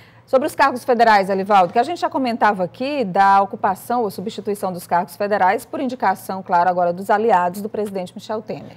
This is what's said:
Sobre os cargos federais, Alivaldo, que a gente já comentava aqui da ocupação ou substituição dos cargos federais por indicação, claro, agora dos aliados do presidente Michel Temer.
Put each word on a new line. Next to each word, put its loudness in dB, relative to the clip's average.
Sobre 2
os -6
cargos 0
federais, 4
Alivaldo, 4
que 2
a 2
gente -4
já -2
comentava 0
aqui -4
da 4
ocupação -2
ou -2
substituição -6
dos -10
cargos -2
federais 0
por -10
indicação, -4
claro, 2
agora 0
dos -8
aliados 2
do -8
presidente -8
Michel -10
Temer. -14